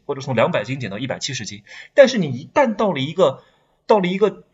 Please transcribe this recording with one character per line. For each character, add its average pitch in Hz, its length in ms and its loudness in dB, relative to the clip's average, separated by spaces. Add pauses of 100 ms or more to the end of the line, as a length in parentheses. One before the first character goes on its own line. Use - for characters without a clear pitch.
或 147 100 -6
者 135 60 -12
从 131 140 -6
两 135 180 2
百 117 120 -2
斤 131 160 -6
减 107 100 -8
到 101 80 -8
一 131 80 -8
百 95 120 -6
七 - 140 -8
十 110 140 -10
斤。 101 160 -16 (320)
但 262 140 8
是 247 100 -2
你 170 80 0
一 127 200 -8
旦 233 300 0
到 208 160 0
了 143 80 -4
一 151 140 -4
个， 160 280 2 (440)
到 220 120 6
了 180 80 0
一 185 120 -2
个 196 360 0